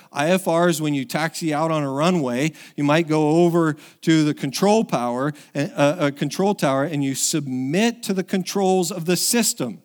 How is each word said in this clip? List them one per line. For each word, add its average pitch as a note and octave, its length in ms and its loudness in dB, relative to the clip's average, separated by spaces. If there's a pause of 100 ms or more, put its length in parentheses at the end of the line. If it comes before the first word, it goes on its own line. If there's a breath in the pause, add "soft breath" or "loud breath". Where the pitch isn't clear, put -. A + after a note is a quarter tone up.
(120)
I D3 200 0
F F#3+ 160 0
R E3+ 200 2
is D#3 140 0
when D3+ 140 0
you C3+ 100 -2
taxi D#3 480 -4
out D#3+ 160 0
on D#3 140 0
a C#3 80 -4
runway. D3 600 0 (220 loud breath)
You D3 80 -2
might D3+ 240 2
go D#3 360 4
over E3 320 2 (260 loud breath)
to D#3+ 240 4
the D3 80 2
control G3 500 0
power, B2+ 480 -2 (240 loud breath)
uh, C#3+ 440 0
a C#3+ 120 0
control F3+ 440 -2
tower, C3+ 280 0
and C#3+ 200 -2
you C3+ 100 -2
submit D3 880 -2
to G3+ 100 -4
the F#3 100 -2
controls F#3 680 0
of F3+ 140 -8
the F3 100 2
system. E3+ 680 -2